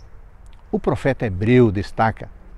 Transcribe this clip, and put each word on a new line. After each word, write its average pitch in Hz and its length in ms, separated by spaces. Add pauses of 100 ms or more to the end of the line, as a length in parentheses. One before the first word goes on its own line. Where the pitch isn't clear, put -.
(720)
o 208 80
profeta 131 460
hebreu 110 460
destaca, 104 580 (280)